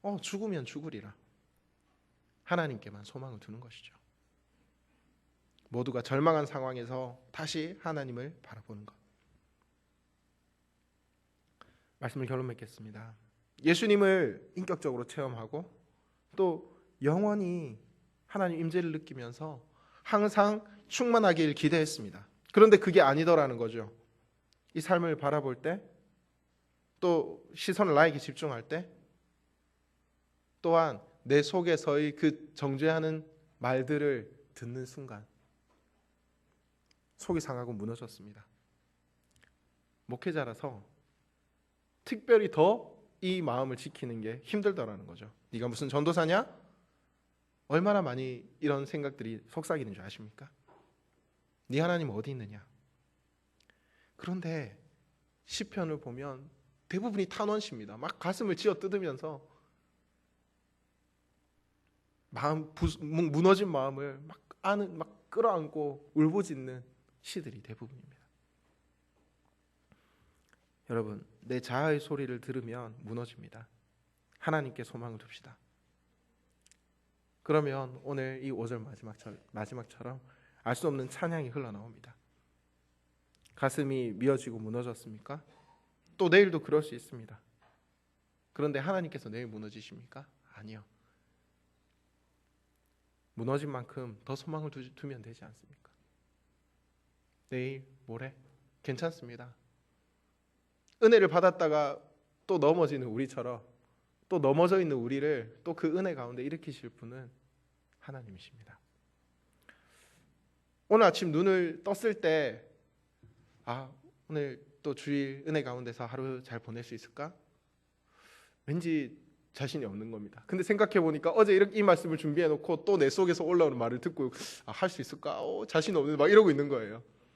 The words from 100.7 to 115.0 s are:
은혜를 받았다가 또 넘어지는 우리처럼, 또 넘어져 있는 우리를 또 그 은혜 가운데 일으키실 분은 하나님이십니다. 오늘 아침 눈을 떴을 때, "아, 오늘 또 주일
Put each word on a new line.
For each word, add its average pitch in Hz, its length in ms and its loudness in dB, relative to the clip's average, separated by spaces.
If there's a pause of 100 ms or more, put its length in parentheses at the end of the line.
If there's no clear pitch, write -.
은혜를 220 260 10
받았다가 160 720 2 (460)
또 185 120 2
넘어지는 147 480 4
우리처럼, 120 540 -6 (680)
또 185 100 0
넘어져 165 420 4
있는 156 160 0
우리를 127 680 -4
또 170 100 -6
그 160 240 -2
은혜 185 160 -4
가운데 123 280 -10
일으키실 143 480 -12
분은 120 380 -18 (720)
하나님이십니다. 113 800 -20 (2000)
오늘 220 180 8
아침 170 260 2
눈을 175 520 0
떴을 202 360 -2
때, 147 440 0 (1000)
"아, 131 260 -10 (380)
오늘 143 360 -8 (180)
또 143 120 -6
주일 139 540 -6